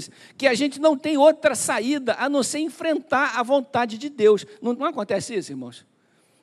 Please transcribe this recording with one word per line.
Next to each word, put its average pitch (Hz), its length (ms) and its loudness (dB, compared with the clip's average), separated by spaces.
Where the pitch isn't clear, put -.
que 269 100 2
a 254 80 4
gente 277 260 -2
não 311 160 4
tem 302 200 -2
outra 302 380 4
saída 247 640 -2
a 254 100 -2
não 285 140 0
ser - 160 -4
enfrentar 294 800 -2
a 247 40 0
vontade 240 540 -2
de 254 120 -10
Deus. 214 360 4
Não, 240 140 -2
não 262 120 -4
acontece 233 480 -4
isso, 175 160 -6
irmãos? 123 360 -14